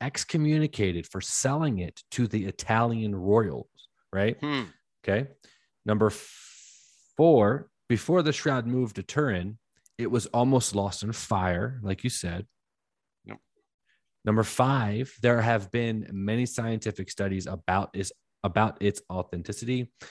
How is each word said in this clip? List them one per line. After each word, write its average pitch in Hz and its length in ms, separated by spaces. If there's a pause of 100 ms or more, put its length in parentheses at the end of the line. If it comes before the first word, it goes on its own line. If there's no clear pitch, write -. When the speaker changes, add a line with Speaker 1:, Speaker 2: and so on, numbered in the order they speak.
Speaker 1:
excommunicated 147 1080
for - 140
selling 135 600
it 85 200 (120)
to 120 160
the 104 180
Italian 113 680
royals, 95 540 (440)
right? 104 280
Speaker 2:
Hmm. 147 220 (420)
Speaker 1:
Okay. 113 240 (560)
Number 107 220
f-, - 260 (840)
four, 139 520 (200)
before 156 340
the 151 100
shroud 131 340
moved 123 300
to 98 60
Turin, 107 560 (400)
it 113 120
was 117 160
almost 123 480
lost 98 280
in 107 100
fire, 101 720
like 95 220
you 127 60
said. 104 360 (800)
Speaker 2:
Yep. 52 140 (840)
Speaker 1:
Number 107 200
five, 127 760
there 120 200
have 110 320
been 117 400
many 107 340
scientific 113 640
studies 95 360
about 92 480
its, 95 180 (320)
about 101 360
its 101 300
authenticity. 101 800 (200)